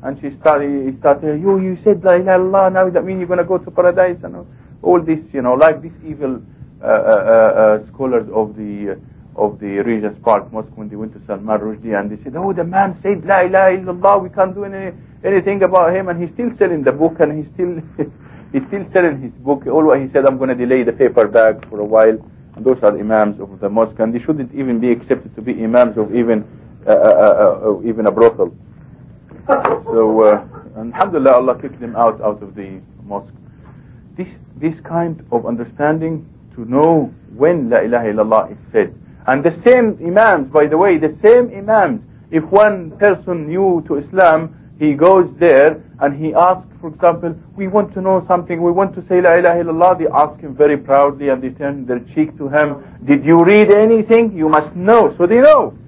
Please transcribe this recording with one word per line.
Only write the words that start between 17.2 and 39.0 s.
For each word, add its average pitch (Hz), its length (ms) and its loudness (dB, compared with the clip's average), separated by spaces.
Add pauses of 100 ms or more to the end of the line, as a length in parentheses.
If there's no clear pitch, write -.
he's 147 120 -14
still, 175 260 -6 (180)
<laughs> - 540 -12
he's 269 160 -2
still 202 240 -8
selling 160 300 0
his 123 180 -14
book. 131 280 -4
All 156 180 2
what 139 160 4
he 131 100 -10
said, 135 140 0
"I'm 135 120 2
gonna 131 160 -4
delay 123 300 0
the 113 100 -2
paperback 110 760 2
for 104 100 -12
a 104 60 -4
while." 110 340 2 (360)
And 113 80 -14
those 127 200 0
are 104 120 2
imams 104 460 -2
of 98 180 -16
the 104 80 -6
mosque, 110 300 -2
and 113 160 -2
they 120 60 -6
shouldn't 139 340 -6
even 127 260 -4
be 123 120 0
accepted - 440 -4
to 110 60 -14
be 117 120 -8 (100)
imams 113 340 2
of 104 160 -4
even, 113 320 0 (400)
uh, 107 60 2
uh, - 20 6
uh, 104 800 4
uh, 92 100 -4
even 110 240 -4
a 101 60 2
brothel. 107 420 2 (960)
So, 110 720 0
uh, 104 240 4 (320)
alhamdulillah, 135 540 0
Allah 123 280 2
kicked 131 200 -14
them 117 160 -12
out, 110 260 0
out 107 220 -4
of 95 100 -20
the 98 260 -16 (220)
mosque. 101 320 -14 (840)
This, 180 120 -12 (280)
this 156 200 -6 (120)
kind 165 440 -6
of 117 160 -4
understanding 151 840 -6 (240)
to 120 120 -14
know 147 460 2 (240)
when 139 360 0
La 117 80 2
ilaha 117 260 -2
illallah 110 460 0
is 104 60 -18 (140)
said. 101 220 -2 (320)